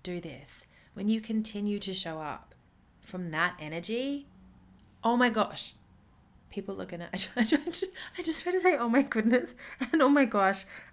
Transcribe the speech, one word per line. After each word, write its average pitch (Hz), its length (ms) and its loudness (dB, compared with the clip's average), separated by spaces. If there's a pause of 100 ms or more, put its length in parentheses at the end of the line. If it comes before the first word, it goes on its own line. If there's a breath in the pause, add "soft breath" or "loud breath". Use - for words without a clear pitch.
do 175 160 -6
this, 139 460 -12 (280 soft breath)
when 202 140 -4
you 220 140 2
continue 208 580 -4
to 196 140 -6
show 160 260 -6
up 147 340 -10 (460)
from 180 320 -8
that 170 280 0
energy, 226 680 -4 (760)
oh 226 120 4
my 247 140 6
gosh, - 460 -2 (720)
people 196 320 -8
are 185 40 -8
gonna, 175 240 -10
<laughs> - 40 -18
I 185 40 -4
try, - 260 0
I - 20 2
try 285 140 4
to, - 280 -4 (300 loud breath)
I 359 60 -6
just 320 200 -2
try 349 80 -2
to 370 80 2
say, 359 160 4
"Oh 240 140 0
my 269 140 6
goodness," 240 500 2 (260 loud breath)
and 277 220 2
"Oh 269 80 8
my 285 160 8
gosh," 196 400 2 (280 loud breath)